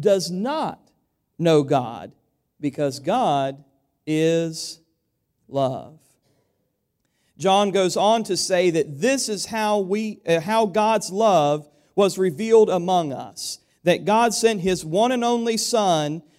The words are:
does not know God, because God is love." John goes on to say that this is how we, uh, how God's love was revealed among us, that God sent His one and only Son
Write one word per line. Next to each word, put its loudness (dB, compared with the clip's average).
does 2
not -6
know 4
God, -4
because -4
God -2
is -2
love." -6
John 2
goes 0
on 2
to -4
say 0
that -2
this 0
is -6
how -2
we, -4
uh, 0
how 0
God's 0
love 2
was 2
revealed 4
among 0
us, -12
that 2
God 2
sent 0
His -2
one 0
and -2
only 0
Son 0